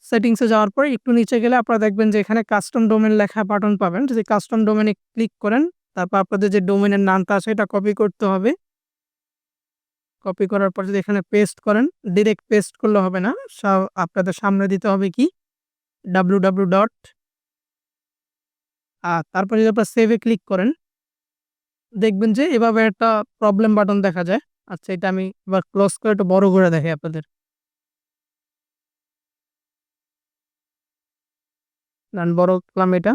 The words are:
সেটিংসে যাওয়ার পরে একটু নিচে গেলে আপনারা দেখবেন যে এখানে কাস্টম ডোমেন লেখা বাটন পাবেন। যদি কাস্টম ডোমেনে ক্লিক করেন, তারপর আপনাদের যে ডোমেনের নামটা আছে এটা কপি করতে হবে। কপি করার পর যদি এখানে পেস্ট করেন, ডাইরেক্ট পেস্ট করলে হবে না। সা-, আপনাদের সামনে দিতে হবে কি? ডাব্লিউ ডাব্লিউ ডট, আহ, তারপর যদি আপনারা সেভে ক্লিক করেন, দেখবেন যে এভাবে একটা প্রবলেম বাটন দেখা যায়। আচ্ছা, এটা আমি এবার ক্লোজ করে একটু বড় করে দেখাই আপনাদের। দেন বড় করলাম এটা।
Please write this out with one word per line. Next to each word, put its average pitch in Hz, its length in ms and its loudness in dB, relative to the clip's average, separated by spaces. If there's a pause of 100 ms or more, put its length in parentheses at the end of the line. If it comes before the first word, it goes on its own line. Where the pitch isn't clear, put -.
সেটিংসে 233 440 0
যাওয়ার 214 220 2
পরে 277 220 -2
একটু 247 200 -6
নিচে 233 280 2
গেলে 240 160 0
আপনারা 233 220 0
দেখবেন 214 320 0
যে 208 100 0
এখানে 220 240 -2
কাস্টম 214 440 -2
ডোমেন 220 240 2
লেখা 208 320 0
বাটন 208 340 0
পাবেন। 190 280 -2
যদি 226 180 -2
কাস্টম 220 400 -2
ডোমেনে 214 280 0 (160)
ক্লিক 220 300 -6
করেন, 220 240 0 (300)
তারপর 185 240 -4
আপনাদের 196 340 0
যে 202 100 2
ডোমেনের 202 400 0
নামটা 190 340 0
আছে 196 160 -2
এটা 214 200 -2
কপি 208 240 -2
করতে 208 320 -2
হবে। 196 240 0 (1700)
কপি 196 220 -4
করার 196 240 0
পর 190 140 -8
যদি 202 140 -2
এখানে 202 220 -2 (100)
পেস্ট 208 300 0
করেন, 214 240 2 (220)
ডাইরেক্ট 202 420 0
পেস্ট 208 280 0
করলে 214 220 0
হবে 185 220 -2
না। 202 100 -2 (200)
সা-, 196 440 -2
আপনাদের 185 400 -4
সামনে 196 340 -2
দিতে 196 200 -2
হবে 196 220 0
কি? 247 160 0 (800)
ডাব্লিউ 185 340 2
ডাব্লিউ 190 280 0
ডট, 196 280 0 (2000)
আহ, 170 160 -2 (100)
তারপর 196 260 -4
যদি 220 120 2
আপনারা 214 220 0
সেভে 226 280 2
ক্লিক 226 260 -2
করেন, 190 240 -2 (1300)
দেখবেন 214 380 0
যে 262 180 0
এভাবে 226 320 2
একটা 220 260 0 (280)
প্রবলেম 214 380 2
বাটন 202 280 2
দেখা 180 220 -2
যায়। 202 180 -2 (240)
আচ্ছা, - 260 -14
এটা 185 160 -6
আমি 190 160 -4 (180)
এবার 190 200 -2
ক্লোজ 196 320 0
করে 220 180 -2
একটু 202 120 0
বড় 190 260 2
করে 185 200 4
দেখাই 165 220 -2
আপনাদের। 160 300 -10 (4000)
দেন 175 220 -2
বড় 180 220 2
করলাম 185 360 -2
এটা। 180 200 0